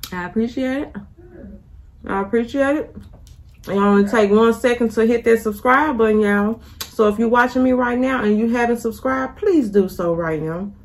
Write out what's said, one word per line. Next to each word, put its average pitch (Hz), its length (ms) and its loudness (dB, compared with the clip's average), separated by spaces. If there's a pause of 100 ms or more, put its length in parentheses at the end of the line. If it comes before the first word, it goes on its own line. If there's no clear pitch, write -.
(100)
I 180 140 -10
appreciate 254 580 -4
it. 302 140 -12 (1080)
I 196 140 -4
appreciate 240 560 -2
it. - 200 -8 (720)
And 196 100 -2
I 202 100 2
wanna 202 200 4
take 214 220 2
one 226 240 4
second 240 360 0
to 226 160 0
hit 233 180 2
that 226 160 4
subscribe 254 580 0
button, 220 220 2
y'all. 208 400 0 (200)
So - 280 0
if 202 100 0
you're 226 100 0
watching 254 340 2
me 254 100 2
right 247 260 0
now 254 240 -2
and 208 160 2
you 226 120 0
haven't 240 280 0
subscribed, 262 580 -6
please 330 340 2
do 190 180 2
so 175 260 -4
right 160 280 -4
now. 170 280 -8 (140)